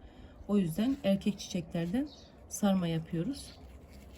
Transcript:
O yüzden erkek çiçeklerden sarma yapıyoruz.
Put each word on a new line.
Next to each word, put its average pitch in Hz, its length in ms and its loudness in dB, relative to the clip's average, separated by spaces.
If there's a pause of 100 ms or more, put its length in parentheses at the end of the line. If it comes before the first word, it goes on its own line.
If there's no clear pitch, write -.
(480)
O 208 100 4
yüzden 208 460 2
erkek 196 360 2
çiçeklerden 175 680 -2 (420)
sarma 190 380 2
yapıyoruz. 165 640 -4 (680)